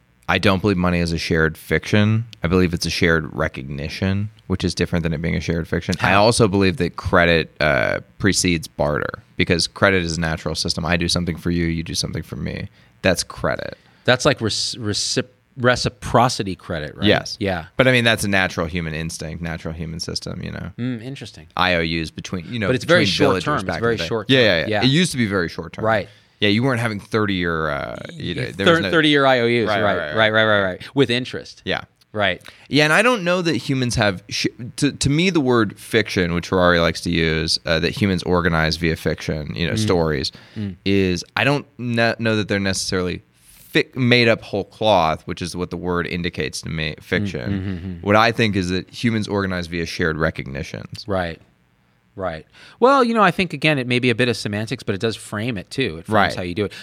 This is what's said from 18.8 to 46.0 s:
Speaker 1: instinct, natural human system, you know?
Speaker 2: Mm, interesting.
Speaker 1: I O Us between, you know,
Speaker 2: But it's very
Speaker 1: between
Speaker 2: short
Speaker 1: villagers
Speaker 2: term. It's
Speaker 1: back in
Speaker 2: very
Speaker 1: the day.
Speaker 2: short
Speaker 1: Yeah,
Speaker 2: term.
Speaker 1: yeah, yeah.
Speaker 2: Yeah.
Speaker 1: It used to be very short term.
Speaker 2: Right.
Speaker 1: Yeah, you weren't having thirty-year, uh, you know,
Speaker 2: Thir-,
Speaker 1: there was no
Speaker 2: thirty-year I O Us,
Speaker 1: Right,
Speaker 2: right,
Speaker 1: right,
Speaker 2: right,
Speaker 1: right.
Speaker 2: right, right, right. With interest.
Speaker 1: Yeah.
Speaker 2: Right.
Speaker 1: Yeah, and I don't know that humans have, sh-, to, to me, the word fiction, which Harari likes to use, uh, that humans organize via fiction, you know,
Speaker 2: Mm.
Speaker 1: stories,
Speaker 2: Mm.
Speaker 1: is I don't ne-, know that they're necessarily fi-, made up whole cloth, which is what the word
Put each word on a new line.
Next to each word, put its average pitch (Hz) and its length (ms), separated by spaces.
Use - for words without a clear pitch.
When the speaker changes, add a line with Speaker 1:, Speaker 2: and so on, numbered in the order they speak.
Speaker 1:
instinct, 82 480
natural 80 320
human 80 260
system, 85 440
you 82 80
know? 85 260
Speaker 2:
Mm, 120 260
interesting. 117 520
Speaker 1:
I 90 200
O 85 60
Us 82 300
between, 87 400
you 120 80
know, 101 80
Speaker 2:
But 127 80
it's - 100
very 170 160
Speaker 1:
between - 120
Speaker 2:
short 147 160
Speaker 1:
villagers 95 160
Speaker 2:
term. 151 120
It's 107 60
Speaker 1:
back 90 140
in 80 40
Speaker 2:
very 117 140
Speaker 1:
the 90 80
day. 80 40
Speaker 2:
short 107 220
Speaker 1:
Yeah, 131 100
Speaker 2:
term. 120 60
Speaker 1:
yeah, 92 140
yeah. 104 220
Speaker 2:
Yeah. 120 60
Speaker 1:
It 131 40
used 165 200
to 143 60
be 120 100
very 92 220
short 82 240
term. - 120
Speaker 2:
Right. 107 240
Speaker 1:
Yeah, 104 100
you 104 120
weren't 127 180
having 113 200
thirty-year, 90 720
uh, 65 260
you 87 220
know, - 100
Speaker 2:
Thir-, 55 60
Speaker 1:
there 185 80
was 165 80
no - 100
Speaker 2:
thirty-year 151 340
I 131 140
O 117 80
Us, 117 200
Speaker 1:
Right, 104 140
Speaker 2:
right, 101 160
Speaker 1:
right, 80 120
Speaker 2:
right, 76 60
Speaker 1:
right. 110 140
Speaker 2:
right, 110 160
right, 104 180
right. 92 320
With 135 140
interest. 120 560
Speaker 1:
Yeah. 90 160
Speaker 2:
Right. 98 280
Speaker 1:
Yeah, 143 140
and 151 100
I 180 80
don't 233 220
know 180 180
that 165 160
humans 127 380
have, 101 340
sh-, - 160
to, 143 140
to - 180
me, 165 220
the 170 100
word 120 380
fiction, 98 560
which 87 140
Harari 90 300
likes 85 220
to - 100
use, 80 540
uh, 82 140
that 82 200
humans 95 240
organize 85 540
via 82 180
fiction, 78 600
you 85 120
know, - 60
Speaker 2:
Mm. 110 60
Speaker 1:
stories, 82 520
Speaker 2:
Mm. 101 200
Speaker 1:
is 95 380
I 104 80
don't 139 220
ne-, 117 400
know 113 160
that 104 120
they're 101 120
necessarily 92 640
fi-, - 420
made 120 320
up 113 140
whole 101 220
cloth, 87 640
which 90 160
is 87 140
what 87 160
the 87 60
word 87 300